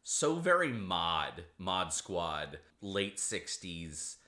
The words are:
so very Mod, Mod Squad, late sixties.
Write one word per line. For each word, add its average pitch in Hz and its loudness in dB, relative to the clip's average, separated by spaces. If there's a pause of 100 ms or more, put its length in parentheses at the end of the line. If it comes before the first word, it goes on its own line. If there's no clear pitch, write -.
so 156 2
very 175 4
Mod, 85 0 (140)
Mod 92 0
Squad, 78 -2 (220)
late 98 -2
sixties. 85 -6 (100)